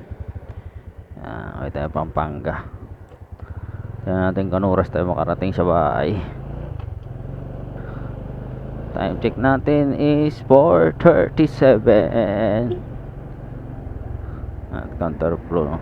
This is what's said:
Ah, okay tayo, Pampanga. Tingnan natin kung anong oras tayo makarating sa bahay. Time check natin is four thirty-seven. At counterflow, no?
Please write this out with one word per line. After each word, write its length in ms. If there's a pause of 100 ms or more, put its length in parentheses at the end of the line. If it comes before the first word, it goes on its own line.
(1200)
Ah, 440
okay 80
tayo, 200
Pampanga. 720 (1400)
Tingnan 280
natin 200
kung 80
anong 160
oras 160
tayo 160
makarating 480
sa 80
bahay. 560 (2750)
Time 240
check 220
natin 560
is 480
four 560
thirty-seven. 1800 (1900)
At 140 (120)
counterflow, 720
no? 100